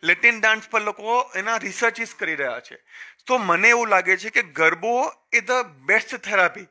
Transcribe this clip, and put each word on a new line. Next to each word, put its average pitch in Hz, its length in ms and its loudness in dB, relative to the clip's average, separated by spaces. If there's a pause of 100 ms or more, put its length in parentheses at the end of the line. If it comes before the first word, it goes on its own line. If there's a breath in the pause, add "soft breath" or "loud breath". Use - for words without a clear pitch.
લેટિન 214 380 2
ડાન્સ 220 280 0
પર 214 140 -2
લોકો 220 520 -4
એના 208 220 -4
રિસર્ચિસ 220 580 -4
કરી 160 200 -6
રહ્યા 127 260 -6
છે. - 180 -20 (480 loud breath)
તો 254 120 0
મને 190 300 4
એવું 240 200 4
લાગે 185 280 2
છે 202 140 -10
કે 247 120 0
ગરબો 170 720 0 (200)
એ 233 60 2
the 247 260 0 (240)
best 220 400 -2
therapy 190 420 0